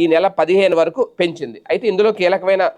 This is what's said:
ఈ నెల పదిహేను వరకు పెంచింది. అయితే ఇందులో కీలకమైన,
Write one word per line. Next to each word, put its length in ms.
ఈ 120
నెల 120
పదిహేను 420
వరకు 200
పెంచింది. 380
అయితే 220
ఇందులో 200
కీలకమైన, 520